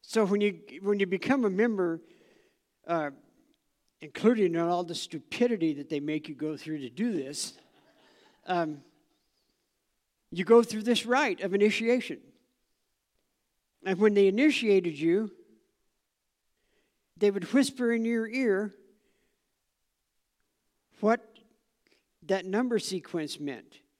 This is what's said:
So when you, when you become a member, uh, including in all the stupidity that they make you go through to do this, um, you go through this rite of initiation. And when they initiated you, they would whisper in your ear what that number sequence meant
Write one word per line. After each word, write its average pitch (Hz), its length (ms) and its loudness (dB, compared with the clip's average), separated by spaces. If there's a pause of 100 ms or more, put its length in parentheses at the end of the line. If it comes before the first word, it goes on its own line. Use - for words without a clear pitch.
So 220 240 0
when 202 140 0
you, 196 180 0 (240)
when 202 160 0
you 196 80 2
become 233 380 -2
a 202 60 2
member, 185 500 0 (880)
uh, 156 240 -2 (920)
including 185 560 0
in 165 40 -2
all 175 220 -2
the 170 120 -10
stupidity 165 800 -2
that 143 140 -12
they 147 120 -4
make 151 280 -6
you 151 60 -12
go 151 220 -8
through 156 220 -10
to 127 120 -10
do 208 220 -4
this, 147 400 -8 (960)
um, 160 360 -2 (1500)
you 175 120 -4
go 226 200 8
through 220 180 -8
this 226 240 0
rite 247 360 0
of 190 120 -2
initiation. 214 640 2 (1700)
And 190 140 -2
when 214 140 6
they 196 120 6
initiated 196 720 2
you, 185 320 0 (1900)
they 208 140 4
would 196 220 -4
whisper 247 400 2
in 226 120 0
your 226 220 0
ear 214 480 0 (2250)
what 220 260 2 (1000)
that 190 200 -2
number 226 340 0
sequence 160 580 -8
meant 139 420 -12 (200)